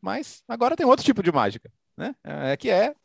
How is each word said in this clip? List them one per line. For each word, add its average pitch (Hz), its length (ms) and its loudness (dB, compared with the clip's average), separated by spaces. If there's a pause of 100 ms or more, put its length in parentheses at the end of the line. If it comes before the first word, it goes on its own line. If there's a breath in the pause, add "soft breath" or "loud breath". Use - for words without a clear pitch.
Mas 208 460 -10
agora 240 280 0
tem 330 100 -2
outro 262 200 4
tipo 226 180 2
de 170 80 2
mágica, 110 400 0 (260)
né? 262 160 -8 (100)
É 143 340 -6
que 262 120 -6
é, 214 240 2 (120)